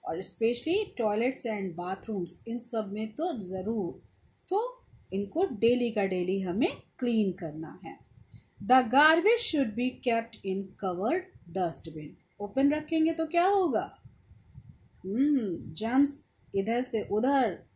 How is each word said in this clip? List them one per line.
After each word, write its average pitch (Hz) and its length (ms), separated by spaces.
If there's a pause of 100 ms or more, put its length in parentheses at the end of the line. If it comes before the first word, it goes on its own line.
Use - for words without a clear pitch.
और 165 180
especially 240 560 (240)
toilets 226 460
and 196 280
bathrooms, 185 720
इन 233 120
सब 214 320
में 214 160
तो 294 320
ज़रूर, 185 640 (480)
तो 466 360 (280)
इनको 202 320
डेली 240 460
का 208 140
डेली 185 360
हमें 196 280 (300)
क्लीन 220 320
करना 160 540
है। - 140 (640)
The 247 200
garbage 320 720
should 233 200
be 247 140 (180)
kept 226 300 (100)
in 190 160 (220)
covered 202 360 (360)
dustbin। 160 500 (320)
ओपन 269 340
रखेंगे 311 400
तो 320 120
क्या 339 200
होगा? 370 560 (1040)
हम्म, 214 680
जर्म्स 247 520 (300)
इधर 220 260
से 233 300
उधर 233 480 (160)